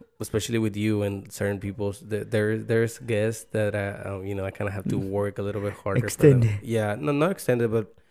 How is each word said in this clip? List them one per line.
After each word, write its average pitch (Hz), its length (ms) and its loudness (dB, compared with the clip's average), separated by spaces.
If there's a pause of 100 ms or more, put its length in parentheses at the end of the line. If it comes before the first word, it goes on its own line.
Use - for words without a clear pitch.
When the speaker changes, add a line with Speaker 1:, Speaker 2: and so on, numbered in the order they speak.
(200)
Speaker 1:
especially 113 380 -2
with 110 180 0
you 104 280 2
and 101 280 -4
certain 101 280 -2
people. 101 340 -4
Th-, 104 340 -6
there, 110 300 0
there's 113 420 0
guests 110 520 -2
that 107 240 0
I, 101 140 -2 (200)
um, 98 160 -8
you 101 80 -6
know, 98 120 -4
I 95 60 -4
kinda 101 200 -4
have 98 180 -6
to 104 60 0
Speaker 2:
Mm. 98 140 -2
Speaker 1:
work 101 280 -2
a 104 60 -4
little 101 180 -4
bit 101 120 -2
harder 104 360 -2
for - 140 -6
them. 135 180 10
Speaker 2:
Extended. 104 220 4
Speaker 1:
Yeah, 107 360 0
no, 147 120 0
not 151 200 2
extended, 120 400 0
but 110 220 -2 (160)